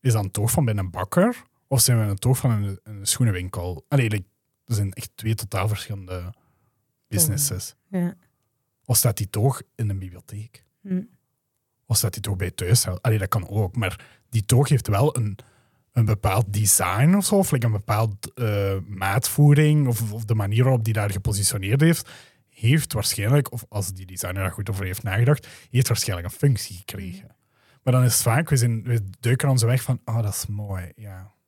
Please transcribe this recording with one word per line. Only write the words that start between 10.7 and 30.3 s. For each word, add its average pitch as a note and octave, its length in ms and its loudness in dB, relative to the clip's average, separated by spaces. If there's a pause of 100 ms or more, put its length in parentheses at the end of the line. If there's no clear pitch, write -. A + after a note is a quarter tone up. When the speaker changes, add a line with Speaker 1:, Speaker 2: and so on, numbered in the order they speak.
Speaker 2:
Hm. F#3 200 -4 (840)
Speaker 1:
Of A2+ 120 0
staat F#2+ 160 -2
die A2+ 80 -12
toog G2+ 140 -4
bij F2+ 120 -4
het E2+ 100 -10
thuishouden? F#2 460 0
Allee, A2 140 2
dat F#2+ 120 -2
kan G2 200 -2
ook, G#2 260 -2
maar G2+ 300 -4 (240)
die A2 160 0
toog C3 240 4
heeft C3 180 2
wel A2 300 2
een, G#2 200 -4 (540)
een A2+ 140 2
bepaald G2+ 480 0
design G#2 600 4
of G3+ 100 2
zo, G#3 100 2
of, G3 160 4
like, B2 140 0
een A2+ 60 2
bepaald, G#2+ 600 -2
eh, G2+ 520 -2
maatvoering, C#3+ 1000 4
of, A2 260 -2
of A2+ 120 -8
de A2 100 0
manier G#2+ 280 2
waarop B2+ 200 4
die A2 100 0
daar G#2 180 0
gepositioneerd G2+ 680 0
heeft, D#3+ 280 2 (400)
heeft C#3+ 440 0
waarschijnlijk, A#2+ 580 0
of A#2+ 180 -12
als F#2+ 240 -6
die F#2 120 -12
designer F#2 360 -8
daar F#2 100 -2
goed G2+ 180 -8
over G2 160 -4
heeft F#2 180 -8
nagedacht, A#2 440 2 (220)
heeft B2+ 180 2
waarschijnlijk F2+ 400 -2
een - 100 -10
functie A#2 400 0
gekregen. F#2+ 480 -12
Speaker 2:
Mhm. - 100 -20 (480)
Speaker 1:
Maar B2+ 100 2
dan B2+ 100 6
is A#2+ 100 4
het - 80 2
vaak, C3+ 280 2
we, C#3 80 2
zijn, A#2 260 0
we A#2 180 0 (180)
duiken B2+ 300 2
onze B2 160 4
weg B2 160 2
van, B2 240 -2
"Oh, A#2 160 -2
dat G#2 120 -2